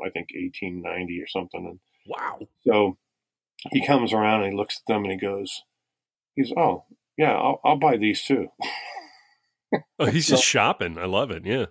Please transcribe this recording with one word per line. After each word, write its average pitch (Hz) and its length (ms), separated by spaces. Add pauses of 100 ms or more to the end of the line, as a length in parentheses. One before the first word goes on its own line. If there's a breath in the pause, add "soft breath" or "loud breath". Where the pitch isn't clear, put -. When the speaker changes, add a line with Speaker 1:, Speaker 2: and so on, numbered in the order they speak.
Speaker 1:
I 95 40
think, 85 260
eighteen 90 460
ninety 87 400
or - 60
something. 87 380
And 87 140 (260)
Speaker 2:
Wow. - 340 (260)
Speaker 1:
so 104 320 (720)
he - 140
comes 120 280
around, 107 300
and 98 80
he 101 60
looks - 200
at - 140
them, 107 120
and 95 80
he 95 60
goes, 101 440 (760)
he's, 127 200
"Oh, 117 280 (340)
yeah, 147 160
I'll, 131 300
I'll 147 140
buy 143 200
these 104 260
too." - 240 (120)
<laughs> - 80 (1300 loud breath)
Speaker 2:
Oh, - 80
he's 147 200
Speaker 1:
So - 0
Speaker 2:
just 131 160
shopping. 104 560
I 87 60
love 101 260
it. 85 140
Yeah. 107 260